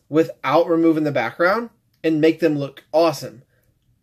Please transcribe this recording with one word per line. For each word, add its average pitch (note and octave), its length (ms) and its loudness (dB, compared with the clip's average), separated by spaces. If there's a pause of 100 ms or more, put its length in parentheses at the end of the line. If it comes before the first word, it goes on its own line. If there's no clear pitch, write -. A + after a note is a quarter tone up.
without D3+ 600 0
removing E3 360 2
the D3 80 -2
background F3 580 -2 (340)
and D#3+ 160 0
make D#3+ 200 2
them D#3 180 0
look C#3 340 -10
awesome. C#3+ 500 -2 (600)